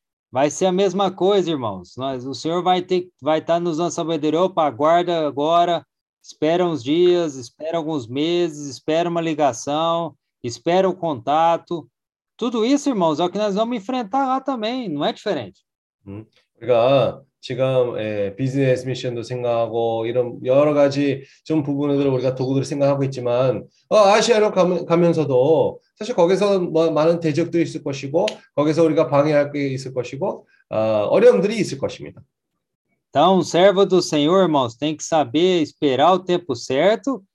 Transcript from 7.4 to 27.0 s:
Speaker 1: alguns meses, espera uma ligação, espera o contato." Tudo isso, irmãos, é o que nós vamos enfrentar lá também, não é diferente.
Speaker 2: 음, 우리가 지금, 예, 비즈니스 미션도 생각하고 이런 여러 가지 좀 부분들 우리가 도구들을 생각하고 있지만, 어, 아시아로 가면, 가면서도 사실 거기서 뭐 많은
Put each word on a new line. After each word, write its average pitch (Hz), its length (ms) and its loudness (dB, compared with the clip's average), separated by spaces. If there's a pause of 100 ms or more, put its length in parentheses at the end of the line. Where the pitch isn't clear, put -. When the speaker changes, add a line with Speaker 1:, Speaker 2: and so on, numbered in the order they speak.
Speaker 1:
alguns 147 300 -6
meses, 151 600 -4
espera 156 420 -2
uma 170 120 -2
ligação, 156 920 -2 (280)
espera 170 460 0
o 175 60 -4
contato." 165 920 -2 (560)
Tudo 233 220 -2
isso, 285 240 0
irmãos, 165 320 0
é - 20 0
o 175 60 0
que - 80 -8
nós 208 180 -2
vamos 226 220 -2
enfrentar 254 500 -4
lá 262 140 -2
também, 247 480 -6
não 147 160 -4
é 226 80 -2
diferente. 139 480 -8 (440)
Speaker 2:
음, 104 200 -14 (320)
우리가 117 640 2 (180)
지금, 127 580 -2
예, 104 380 -4
비즈니스 131 500 0
미션도 123 380 -6
생각하고 117 840 -2
이런 120 380 -4
여러 143 300 4
가지 139 500 0 (220)
좀 156 180 -2
부분들 143 420 0
우리가 131 300 0
도구들을 131 300 -2
생각하고 139 400 0
있지만, 123 600 -2 (220)
어, - 80 2
아시아로 214 560 4
가면, 180 340 0
가면서도 147 920 2 (180)
사실 214 180 -8
거기서 190 440 4
뭐 160 320 0
많은 160 300 2